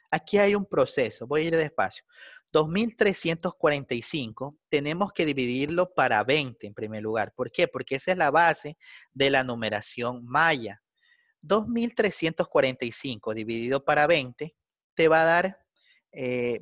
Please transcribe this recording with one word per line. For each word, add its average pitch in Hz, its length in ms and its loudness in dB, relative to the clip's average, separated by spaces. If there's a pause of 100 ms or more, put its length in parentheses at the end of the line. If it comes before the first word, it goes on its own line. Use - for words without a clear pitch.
(120)
Aquí 165 260 0
hay 202 160 4
un 202 120 -2
proceso, 131 640 -2
voy 151 160 -2
a 165 40 -2
ir 165 80 0
despacio. 147 480 -2 (480)
Dos 156 160 4
mil 208 280 -2
trescientos 175 580 0
cuarenta 143 400 0
y 117 80 -2
cinco 135 560 -8 (120)
tenemos 151 440 0
que 170 120 0
dividirlo 143 680 -2
para 123 300 2
veinte 131 420 -2
en 101 80 -14
primer 107 300 -8
lugar. 110 320 -4
¿Por 123 160 -6
qué? 175 160 0
Porque 127 280 -8
esa 156 160 -4
es 185 60 -2
la 151 140 2
base 156 460 2 (340)
de 135 180 2
la 135 140 4
numeración 120 800 -6
maya. 127 560 0 (600)
Dos 208 260 0
mil 233 260 -2
trescientos 180 540 -2
cuarenta 131 380 2
y 117 60 -4
cinco 113 440 -6
dividido 117 500 -4
para 147 220 4
veinte 151 480 -2 (400)
te 165 120 4
va 160 140 6
a 160 40 4
dar, 180 340 2 (520)
eh, 123 500 -2